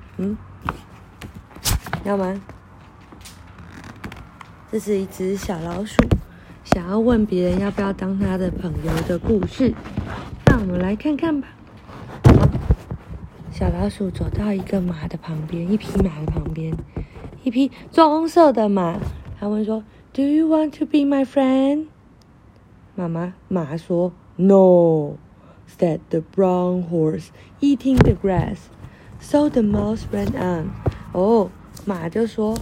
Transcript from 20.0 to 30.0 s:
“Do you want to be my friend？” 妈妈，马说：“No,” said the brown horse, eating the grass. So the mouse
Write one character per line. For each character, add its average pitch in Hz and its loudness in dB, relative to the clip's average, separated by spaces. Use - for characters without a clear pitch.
“Do 269 0
you 311 2
want 311 2
to 302 -4
be 302 2
my 277 2
friend？” 269 2
妈 175 -4
妈， 170 -6
马 165 -2
说： 175 0
“No,” 175 6
said 165 -2
the 165 0
brown 180 0
horse, 160 -2
eating 269 2
the 240 8
grass. - -2
So 294 2
the 247 2
mouse 208 0